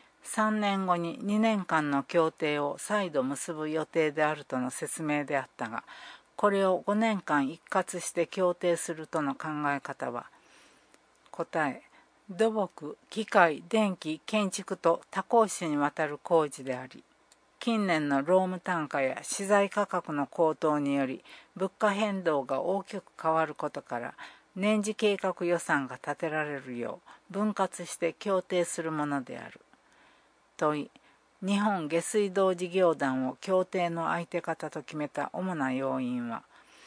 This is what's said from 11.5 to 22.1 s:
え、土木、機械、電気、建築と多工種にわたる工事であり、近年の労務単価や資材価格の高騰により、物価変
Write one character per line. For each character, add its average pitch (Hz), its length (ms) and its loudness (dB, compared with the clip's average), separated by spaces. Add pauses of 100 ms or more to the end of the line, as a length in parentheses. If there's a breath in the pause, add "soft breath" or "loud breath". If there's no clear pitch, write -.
え、 - 140 -4 (480 soft breath)
土 208 220 2
木、 190 480 -4 (100)
機 214 160 -6
械、 170 420 4
電 208 300 2
気、 156 300 -6
建 208 240 0
築 190 260 -6
と 170 240 2 (100)
多 190 120 -2
工 226 240 4
種 170 240 -4
に 147 80 0
わ 147 120 2
た 156 160 -2
る 147 160 -6
工 160 260 4
事 135 160 -14
で 131 120 -4
あ 127 100 -10
り、 - 160 -20 (560)
近 220 280 0
年 156 240 2
の 139 80 4
労 175 220 6
務 185 200 -2
単 165 280 -2
価 143 120 -2
や 135 220 0
資 - 240 -6
材 202 240 4
価 208 160 0
格 - 260 -4
の 143 140 -2
高 156 280 2
騰 151 240 2
に 139 160 0
よ 139 120 2
り、 131 180 -8 (320 loud breath)
物 185 220 -2
価 208 140 4
変 202 300 -2